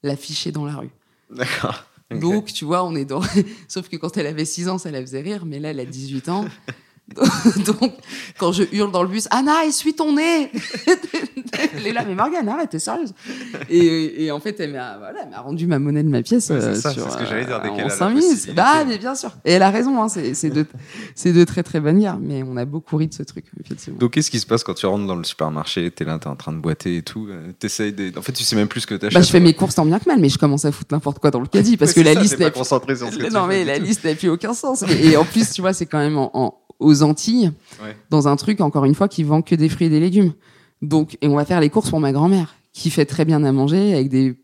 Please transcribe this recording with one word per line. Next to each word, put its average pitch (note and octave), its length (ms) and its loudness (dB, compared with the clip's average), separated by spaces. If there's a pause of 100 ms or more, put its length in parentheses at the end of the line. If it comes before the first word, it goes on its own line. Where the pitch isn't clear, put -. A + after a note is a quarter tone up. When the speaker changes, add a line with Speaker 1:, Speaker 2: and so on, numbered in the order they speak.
Speaker 1:
l'afficher C#3+ 500 -6
dans D3+ 120 -6
la D3 120 -8
rue. C3 140 -14 (440)
Speaker 2:
D'accord. - 500 -6 (280)
Ok. D3+ 80 -6
Speaker 1:
Donc, G3+ 320 -2
tu - 120 -10
vois, F3 200 0
on E3+ 100 -6
est C#3 100 -4
dans C#3 160 -6 (260)
<laughs> - 220 -20
Sauf F#3 200 -10
que E3+ 80 -12
quand D3+ 200 -8
elle D#3+ 120 -2
avait D#3 160 -4
six F3 240 -6
ans, F#3 100 -4
ça F3 120 -8
la C3+ 100 -8
faisait B2+ 220 -10
rire, F#3+ 220 -8
mais D3 140 -10
là, D3+ 120 -8
elle C#3 100 -8
a B2 40 -8
dix-huit C3 440 -10
ans. F#3+ 160 -2 (640)
<laughs> - 60 -20 (520)
Donc, G#3+ 260 0 (440)
quand F3 140 0
je F#3 220 0
hurle G3+ 180 0
dans F3+ 140 0
le F#3 40 -4
bus, « G#3+ 220 -6
Anna, D4+ 340 2
essuie D4+ 300 -2
ton D4+ 220 0
nez ! » D#4+ 340 0 (360)
<laughs> D4+ 880 -2
Elle G3+ 100 -6
est A3 60 -2
là, « A#3 140 -2
Mais F#3 100 -4
Morgane, C4+ 320 0
arrête, D4 220 -4
t'es D#3 100 -6
sérieuse ? » A#3+ 340 -6 (560)
Et, E3 540 2
et D#3 80 -4
en D3 80 -6
fait, G#3 180 -8
elle D3 140 -6
m'a, B2 260 -10
voilà, G#2 240 -14
elle B2+ 80 -14
m'a G2+ 100 -14
rendu D#3+ 280 -4
ma D3+ 100 2
monnaie D3 240 0
de D#3+ 60 2
ma B2 140 2
pièce, A#3 280 0
Speaker 2:
Ouais, C#3 100 2
c'est A2+ 60 0
Speaker 1:
euh, G#2+ 80 0
Speaker 2:
ça, C3+ 180 -2
Speaker 1:
sur, A#2+ 120 -6
Speaker 2:
c'est C#2 80 -6
ce F2 60 -6
que A#2 60 -4
j'allais A2 200 -4
dire, A#2 180 -6
dès G#2 60 -6
Speaker 1:
euh, G#2 80 -6
Speaker 2:
qu'elle - 80 -4
Speaker 1:
en - 20 -2
Speaker 2:
a - 40 0
la G3 60 -2
Speaker 1:
cinq F#3+ 140 0
minutes. D4 140 2
Speaker 2:
possibilité. D#4 300 0
Speaker 1:
Bah, C#4+ 320 4
mais A3+ 120 -4
bien B3 160 -6
sûr. A#3+ 160 -10 (140)
Et E3+ 80 4
elle F#3 100 6
a F#3+ 80 8
raison, A#3+ 320 0
hein, A3 60 0
c'est, D#3 260 -4
c'est D#3+ 160 -2
deux, D3+ 160 0 (480)
c'est F3+ 180 2
deux E3+ 140 8
très, - 160 -4
très - 160 -4
bonnes D#3 220 4
guerres, G3 200 0
mais C#3+ 220 -6
on C3 140 -8
a B2 80 -4
beaucoup D3+ 320 -6
ri D#3 100 0
de D#3 80 -10
ce - 80 -12
truc, - 220 -14 (200)
effectivement. - 360 -14
Speaker 2:
Donc, A#2+ 120 2
qu'est-ce - 200 0
qui A#2 80 -2
se - 60 -8
passe A2+ 180 0
quand F#2 100 -6
tu - 120 -4
rentres G2+ 200 0
dans F#2+ 100 -4
le E2+ 80 -6
supermarché, D#2 680 -6
t'es - 120 -8
là, D#2+ 140 -6
t'es D2 80 -12
en C#2+ 100 -8
train - 160 -12
de D#2+ 60 -8
boiter E2 380 -4
et E2 60 -6
tout, A2 280 -12
euh, F2 280 -14
t'essayes G#2 340 -6
des, G2 260 -6
en - 40 -12
fait, - 100 -8
tu - 100 -6
sais - 140 -2
même G#2 120 2
plus A#2 120 -6
ce - 80 -8
que G#2 80 -6
t'achètes, G#2 180 -4
Speaker 1:
Bah, F3 80 10
je - 80 6
fais F3+ 80 6
Speaker 2:
quoi. F3 80 8
Speaker 1:
mes D#3+ 80 6
courses - 220 0
tant D#3+ 100 4
bien F3 140 2
que - 80 -2
mal, C#4+ 100 4
mais D3+ 100 6
je C#3 100 0
commence D3 260 2
à D3 80 2
foutre - 200 -8
n'importe D3 280 -4
quoi D3 100 4
dans C3 100 -2
le C3 60 -4
caddie, G#3 300 4
parce D3 160 4
Speaker 2:
<laughs> - 40 4
Oui, E3+ 60 8
Speaker 1:
que D#3+ 60 8
Speaker 2:
c'est - 0 -
Speaker 1:
la D3+ 60 8
Speaker 2:
ça, F#3 60 4
Speaker 1:
liste G3+ 140 4
Speaker 2:
t'es C3 40 -6
pas E3+ 80 4
Speaker 1:
n'a D3+ 40 4
Speaker 2:
concentré C3 460 -2
sur A#2+ 160 -6
ce - 40 -8
que - 100 -4
tu A3+ 60 -4
Speaker 1:
non, G#3 100 2
Speaker 2:
fais F3+ 60 0
Speaker 1:
mais F#3+ 120 2
Speaker 2:
du F3 80 0
Speaker 1:
la C#3 100 0
Speaker 2:
tout. F3 60 -2
Speaker 1:
liste G#3 200 -2
n'a D#3 120 0
plus F#3 120 0
aucun F#3+ 260 -2
sens. C4 340 -4
Mais, D#3 180 4
et D#3 100 8
en D#3 80 6
plus, A3 280 0
tu - 80 -8
vois, F#3 120 2
c'est F3 140 -4
quand D#3 120 -2
même D3 200 0
en, C3+ 160 -2
en, B2+ 200 -2 (240)
aux D3 240 6
Antilles, F3 500 2 (300)
Speaker 2:
Ouais. G#2+ 140 -12 (140)
Speaker 1:
dans D3 180 4
un C#3+ 80 4
truc, G#3 240 -2
encore D3 240 2
une C#3 100 6
fois, G3 140 0
qui - 140 -4
vend D3+ 200 2
que - 120 0
des D#3 160 2
fruits E3+ 160 -2
et E3 40 2
des D3+ 100 2
légumes. F3+ 320 4 (500)
Donc, D3+ 400 0
et D3 60 2
on C#3+ 80 4
va D3 100 2
faire F3+ 140 2
les D3 100 4
courses G#3+ 180 0
pour D#3+ 120 0
ma C#3 120 2
grand-mère, E3+ 420 2 (200)
qui - 160 -4
fait D3 160 2
très - 180 0
bien D#3 200 2
à C3+ 80 2
manger, E3+ 420 2
avec C3+ 160 0
des C3 340 2